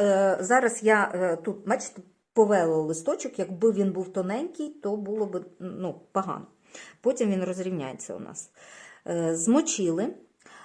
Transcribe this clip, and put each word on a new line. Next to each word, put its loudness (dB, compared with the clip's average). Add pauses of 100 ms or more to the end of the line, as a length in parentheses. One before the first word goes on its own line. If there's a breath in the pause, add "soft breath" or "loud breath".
е, 4
зараз 2
я, 4
е, 0
тут, -6
бачите, -4 (300)
повела 4
листочок, -2
якби 2
він 2
був -6
тоненький, -4
то -6
було -4
б, -6 (160)
ну, -8 (120)
погано. -4 (540 loud breath)
Потім 2
він 0
розрівняється -6
у -10
нас. -14 (560 loud breath)
Е, 0
змочили. 2 (560 loud breath)